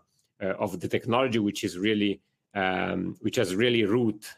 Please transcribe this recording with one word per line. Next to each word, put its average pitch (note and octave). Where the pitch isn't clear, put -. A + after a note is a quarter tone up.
uh, F#2+
of G2
the -
technology, A#2+
which G2+
is F2+
really, G2+
um, F#2
which G#2
has F#2
really A#2
root G#2+